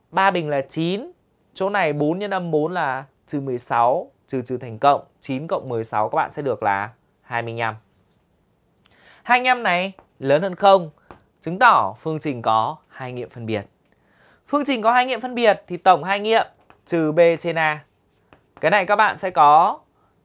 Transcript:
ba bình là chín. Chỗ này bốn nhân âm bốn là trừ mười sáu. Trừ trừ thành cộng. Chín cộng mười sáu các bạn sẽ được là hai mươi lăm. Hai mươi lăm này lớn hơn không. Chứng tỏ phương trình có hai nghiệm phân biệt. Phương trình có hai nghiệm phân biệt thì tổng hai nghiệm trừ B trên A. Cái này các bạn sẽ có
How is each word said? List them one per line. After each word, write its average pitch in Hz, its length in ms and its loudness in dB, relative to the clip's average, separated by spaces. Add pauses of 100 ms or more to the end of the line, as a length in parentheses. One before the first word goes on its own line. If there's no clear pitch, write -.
(100)
ba 190 200 2
bình 175 180 -2
là 143 120 -2
chín. 180 500 -4 (440)
Chỗ 190 160 -4
này 185 220 0
bốn 151 260 -2
nhân 202 120 -6
âm 180 200 -6
bốn 156 220 -2
là 139 320 -4 (220)
trừ 147 140 -6
mười 135 180 -6
sáu. 123 520 0 (160)
Trừ 131 160 -6
trừ 123 140 -8
thành 120 220 -12
cộng. 139 260 2 (160)
Chín 135 260 -8
cộng 170 220 -6
mười 117 160 -4
sáu 110 240 -2
các - 80 -6
bạn 156 140 -2
sẽ - 120 -10
được 127 200 -4
là 101 280 -2 (320)
hai 120 200 -6
mươi 117 120 -10
lăm. 113 200 -6 (1500)
Hai 247 180 2
mươi 254 60 -4
lăm 247 160 2
này 185 300 0 (260)
lớn 135 240 2
hơn 190 120 -4
không. 196 360 4 (500)
Chứng 170 180 -6
tỏ 151 420 4
phương 160 200 -6
trình 127 220 -6
có 113 340 0 (120)
hai 127 240 -14
nghiệm 123 180 -12
phân 117 160 -14
biệt. 107 200 -4 (800)
Phương 285 180 -2
trình 254 180 -4
có 226 100 2
hai 247 140 2
nghiệm 247 140 -6
phân 247 140 -10
biệt 226 320 2
thì 175 100 -10
tổng 170 280 4
hai 196 160 -4
nghiệm 220 260 0 (400)
trừ 160 260 0
B 156 80 2 (180)
trên 165 200 -6
A. 151 220 -2 (800)
Cái 156 100 0
này 190 160 2
các 208 100 0
bạn 208 200 2
sẽ 185 140 -6
có 170 480 6 (460)